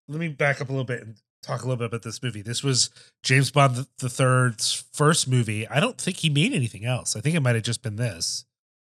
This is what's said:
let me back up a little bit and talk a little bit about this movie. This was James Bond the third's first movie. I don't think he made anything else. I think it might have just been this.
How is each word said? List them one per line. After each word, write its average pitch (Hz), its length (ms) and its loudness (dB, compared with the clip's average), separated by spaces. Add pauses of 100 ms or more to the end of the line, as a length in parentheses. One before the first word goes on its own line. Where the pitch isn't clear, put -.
let 147 120 -8
me 170 100 -6
back 143 300 -2
up 131 100 -8
a - 20 -6
little 135 140 -2
bit 123 180 -8
and 110 120 -16 (280)
talk 123 180 -6
a 123 40 -8
little 127 120 -2
bit 120 80 -4
about 117 160 -6
this 113 220 -12
movie. 104 180 -6
This 113 220 -6
was 131 260 2 (320)
James 131 300 4
Bond 139 340 4 (140)
the 127 100 -4
third's 127 840 2
first 151 360 2
movie. 110 400 0
I 127 120 0
don't 226 200 0
think 185 180 -4
he 160 120 0
made 151 240 2
anything 117 300 -2
else. 123 320 -2
I 107 60 -6
think 160 140 0
it 156 60 2
might 123 140 4
have 110 80 -2
just - 200 -4
been 104 140 -6
this. 104 480 -4 (460)